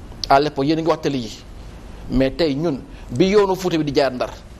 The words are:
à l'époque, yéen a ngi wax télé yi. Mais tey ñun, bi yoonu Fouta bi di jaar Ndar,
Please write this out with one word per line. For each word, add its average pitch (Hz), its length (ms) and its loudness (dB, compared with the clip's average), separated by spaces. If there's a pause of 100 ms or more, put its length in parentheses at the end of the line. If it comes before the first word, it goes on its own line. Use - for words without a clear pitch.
(280)
à 139 120 8
l'époque, 143 260 0
yéen 156 120 2
a 165 40 0
ngi 160 60 0
wax 156 140 2
télé 139 180 0
yi. 110 180 -8 (720)
Mais 131 220 2
tey 143 240 0
ñun, 143 240 -2 (300)
bi 139 180 4
yoonu 196 280 4
Fouta 180 220 -2
bi 151 80 0
di 139 120 -4
jaar 135 140 2
Ndar, 120 200 -4 (280)